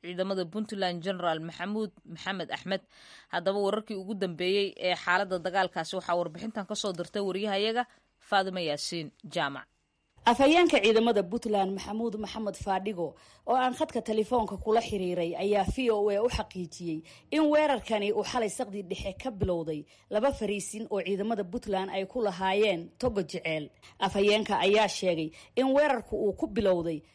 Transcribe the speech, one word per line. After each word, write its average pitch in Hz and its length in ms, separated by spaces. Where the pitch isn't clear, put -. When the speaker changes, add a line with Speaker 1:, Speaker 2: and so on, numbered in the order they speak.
Speaker 1:
ciidamada 185 400
Puntland 190 560
General 175 380
Maxamuud 196 500
Maxamed 180 480
Axmed. 190 280
Haddaba 190 260
wararkii 208 400
ugu 190 160
dambeeyey 185 640
ee 180 160
xaaladda 185 480
dagaalkaasi 180 560
waxaa 175 160
warbixintan 175 520
ka 214 80
soo 202 180
dirtay 180 300
wariyahayaga 202 640
Faadimo 190 420
Yaasiin 151 480
Jaamac. 139 320
Speaker 2:
Afhayeenka 294 520
ciidamada 220 440
Puntland 196 520
Maxamuud 208 480
Maxamed 202 320
Faadhigo 190 600
oo 233 100
aan 254 180
khadka 277 280
telefoonka 214 600
kula 220 180
xiriiray 180 540
ayaa 202 300
V 254 160
O 208 200
A 202 120
u 240 60
xaqiijiyey 175 720
in 302 200
weerarkani 226 640
uu 208 100
xalay 226 280
saqdi 202 360
dhexe 190 320
ka 262 120
bilowday 170 520
laba 214 220
fariisin 208 580
oo 196 120
ciidamada 202 420
Puntland 190 460
ay 190 160
ku 240 160
lahaayeen 190 760
Togo 226 240
Jecel. 156 480
Afhayeenka 202 600
ayaa 202 300
sheegay 165 420
in 262 180
weerarku 277 400
uu 208 180
ku 311 140
bilowday 175 560